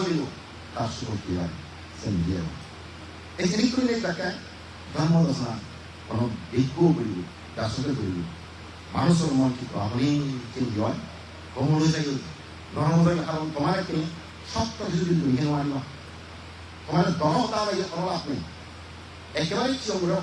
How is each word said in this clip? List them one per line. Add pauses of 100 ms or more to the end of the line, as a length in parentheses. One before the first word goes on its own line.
চলিব, (580)
তাৰ
চকুত
কি
হয়? (500)
যেন
দিয়ে। (960)
এই
তেনেকৈ
তাকে (680)
ধৰ্ম (120)
ৰচনা, (560)
কোনো (300)
বিজ্ঞও (100)
কৰিব, (400)
দাসতে
কৰিব। (760)
মানুহৰ
মন
কি
কয়?
আপুনি (460)
কি
হয়? (580)
কমলৈ
যায়, (720)
নৰম
যায়,
কাৰণ
তোমাৰে
কি? (560)
সত্য (140)
যদি
তুমি
নোৱাৰিবা। (1080)
তোমাৰে
দহ
হাজাৰ
লাগে,
কোনো
লাভ
নাই। (920)
একেবাৰে
চিঞৰ
কৰি (100)